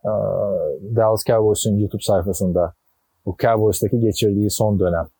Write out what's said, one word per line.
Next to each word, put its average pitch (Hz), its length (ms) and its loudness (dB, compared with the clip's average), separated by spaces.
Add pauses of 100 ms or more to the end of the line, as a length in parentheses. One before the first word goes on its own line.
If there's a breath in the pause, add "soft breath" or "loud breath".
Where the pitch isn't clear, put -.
Ee, - 40 -2 (880)
Dallas 110 280 2
Cowboys'un 107 540 2
YouTube 104 240 -2
sayfasında 90 720 0 (520)
bu 95 140 -6
Cowboys'taki 113 600 2
geçirdiği 104 500 0
son 104 300 0
dönem 85 260 0 (140)